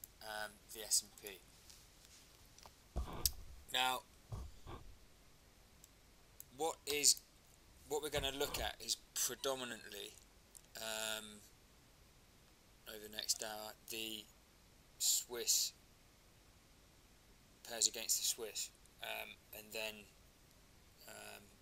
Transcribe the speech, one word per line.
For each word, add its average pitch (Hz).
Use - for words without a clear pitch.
um, 107
the 113
S 104
and 104
P. 101
Now, 127
what 151
is, 143
what 147
we're 151
gonna 135
look 143
at 107
is 113
predominantly, 117
um, 110
over 107
the 107
next -
hour, 107
the 110
Swiss, -
pairs 113
against 113
the -
Swiss, -
um, 110
and 107
then, 156
um, 104